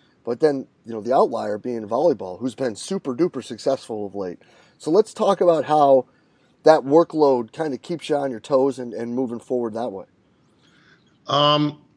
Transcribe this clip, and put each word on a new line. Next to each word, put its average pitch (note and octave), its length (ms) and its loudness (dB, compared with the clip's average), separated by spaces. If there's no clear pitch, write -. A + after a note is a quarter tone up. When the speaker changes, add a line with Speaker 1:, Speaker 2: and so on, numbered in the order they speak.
Speaker 1:
But A#2 160 -6
then, C#3+ 260 0
you A2+ 80 -12
know, A2 80 -8
the A#2 140 -2
outlier A2+ 420 0
being A2+ 320 -8
volleyball, G#2 500 -2
who's A#2+ 160 -6
been B2 220 -6
super G2+ 380 -8
duper C3+ 280 -2
successful A2+ 640 -6
of G2 100 -12
late. F#2 240 -8
So - 140 -8
let's G#3 240 2
talk G3 260 0
about E3 240 4
how C#3 420 4
that D#3 180 8
workload C#3 680 2
kinda D3 260 -6
keeps - 320 -10
you D3+ 60 0
on C#3 140 -4
your A2+ 100 -10
toes C3+ 380 0
and, B2 140 -10
and A#2 220 -8
moving A#2+ 240 -4
forward A#2+ 340 -6
that A2+ 180 -6
way. F#2+ 140 -12
Speaker 2:
Um, D3 520 2